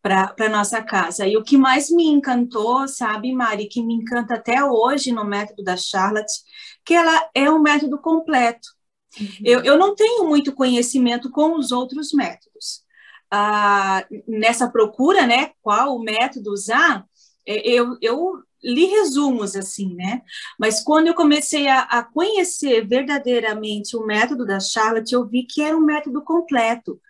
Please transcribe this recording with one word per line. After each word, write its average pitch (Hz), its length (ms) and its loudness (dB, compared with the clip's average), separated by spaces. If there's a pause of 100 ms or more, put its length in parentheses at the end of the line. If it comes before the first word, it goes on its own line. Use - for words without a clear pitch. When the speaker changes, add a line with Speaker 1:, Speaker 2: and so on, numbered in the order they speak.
Speaker 1:
pra, 190 260 2
pra 214 200 -2
nossa 214 340 -2
casa." 196 440 -2
E 208 100 2
o 220 60 0
que 277 140 4
mais 269 340 4
me 339 160 4
encantou, 247 840 0
sabe, 226 440 -4
Mari, 214 340 -4
que 240 160 -6
me 233 120 -2
encanta 233 400 -4
até 247 300 -2
hoje 254 480 0
no 220 120 -4
método 202 400 -6
da 185 120 -2
Charlotte, 208 560 -2 (520)
que 330 100 0
ela 330 400 2
é 277 160 2
um 311 100 4
método 294 380 2
completo. 311 720 0 (520)
Speaker 2:
Uhum. 202 80 -8 (160)
Speaker 1:
Eu, 240 200 6
eu 294 140 8
não 403 160 4
tenho 427 320 2
muito 285 280 2
conhecimento 247 760 0
com 311 280 2
os 254 140 -2
outros 262 400 -4
métodos. - 720 -4 (460)
Ah, 202 760 0 (220)
nessa 233 420 0
procura, 254 560 2
né, 247 260 0 (100)
qual 240 360 0
método 226 540 -6
usar, 226 520 0 (420)
é, 214 220 -4
eu, 247 320 0
eu 294 420 -2 (200)
li 247 240 2
resumos, 277 680 0
assim, 196 400 -8
né? 196 280 -8 (360)
Mas 220 240 -2
quando 311 260 4
eu 339 60 2
comecei 294 540 2
a, 262 120 4
a 240 220 -2
conhecer 302 840 0
verdadeiramente 233 1120 -2
o 220 100 -6
método 226 400 -2
da 196 120 -2
Charlotte, 226 560 -2
eu 240 120 0
vi 247 180 -4
que - 180 -4
era 311 140 0
um 320 60 2
método 294 400 0
completo, 240 880 -2